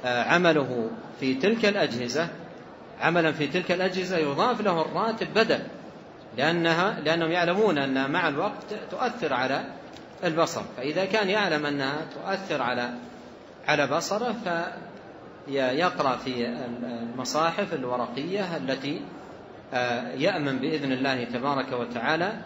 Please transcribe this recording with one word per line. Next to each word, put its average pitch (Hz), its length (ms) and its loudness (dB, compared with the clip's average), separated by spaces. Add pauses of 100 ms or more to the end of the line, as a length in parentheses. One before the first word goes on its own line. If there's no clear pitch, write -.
آه، 123 180 2
عمله 135 680 4 (300)
في 131 140 2
تلك 214 300 2
الأجهزة، 147 640 2 (720)
عملاً 160 320 4
في 147 140 0
تلك 180 260 0
الأجهزة 185 460 0
يضاف 160 420 2
له 180 200 4
الراتب 190 540 -2
بدل، 196 260 4 (760)
لأنها، 165 640 4
لأنهم 160 300 2
يعلمون 175 480 4
أنها 135 280 2
مع 165 220 2
الوقت 190 460 -2 (160)
تؤثر 196 440 0
على 131 300 2 (600)
البصر. 160 380 2 (140)
فإذا 151 280 0
كان 196 260 2
يعلم 175 360 2
أنها 143 480 -2
تؤثر 170 480 -2
على، 120 280 0 (760)
على 147 180 4
بصره 196 480 0 (1120)
فيقرأ 135 720 2
في 120 300 -2 (380)
المصاحف 131 880 -2
الورقية 135 840 -2
التي، 139 440 -2 (720)
آه، 123 380 0
يأمن 147 460 0
بإذن 139 340 0
الله 131 320 0
تبارك 131 480 -2
وتعالى 127 600 0 (140)